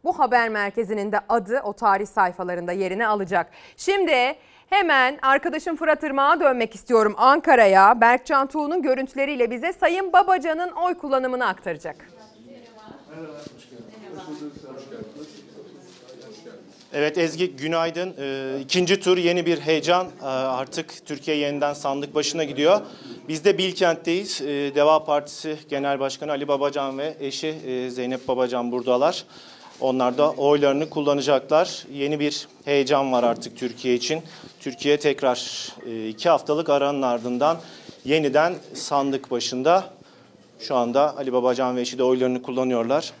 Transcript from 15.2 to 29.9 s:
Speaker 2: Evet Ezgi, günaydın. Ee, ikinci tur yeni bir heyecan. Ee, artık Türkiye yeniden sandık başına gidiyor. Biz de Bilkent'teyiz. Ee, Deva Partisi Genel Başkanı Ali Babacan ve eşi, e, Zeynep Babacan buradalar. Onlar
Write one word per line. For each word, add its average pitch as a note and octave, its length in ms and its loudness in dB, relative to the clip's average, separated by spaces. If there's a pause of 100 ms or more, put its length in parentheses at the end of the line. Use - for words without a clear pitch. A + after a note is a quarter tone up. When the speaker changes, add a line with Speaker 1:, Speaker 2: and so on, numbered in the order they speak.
Speaker 2:
Evet D3+ 260 -2
Ezgi, E3 380 -2
günaydın. E3 600 -4
Ee, C3+ 420 -8
ikinci F3+ 400 0
tur F3+ 160 2
yeni F3 300 0
bir E3 140 0
heyecan. D#3+ 460 2 (160)
Ee, - 40 -14
artık C3 800 -6
Türkiye D3+ 300 -4
yeniden C#3+ 380 -2
sandık C#3+ 400 -6
başına D#3 300 -2
gidiyor. D3 360 4 (480)
Biz D#3 160 -8
de G3 140 4
Bilkent'teyiz. F3+ 840 -2
Ee, C3+ 40 -6 (280)
Deva D3+ 300 6
Partisi D3+ 520 -4 (120)
Genel C#3 320 -2
Başkanı C#3 300 -6
Ali C#3+ 180 -4
Babacan C#3 500 -2
ve D3+ 220 -6
eşi, C#3 280 -6
e, B2+ 420 -6
Zeynep B2+ 380 -6
Babacan B2 440 0
buradalar. B2+ 520 0 (560)
Onlar B2+ 380 0